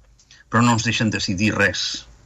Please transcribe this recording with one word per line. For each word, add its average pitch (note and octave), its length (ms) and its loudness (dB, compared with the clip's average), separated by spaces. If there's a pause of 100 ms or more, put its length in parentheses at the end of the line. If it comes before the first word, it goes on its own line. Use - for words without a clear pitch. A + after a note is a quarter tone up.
(500)
però A2+ 140 2
no A#2+ 120 4
ens G#2+ 80 -2
deixen G#2+ 300 0
decidir G2 400 0
res, - 520 -2 (200)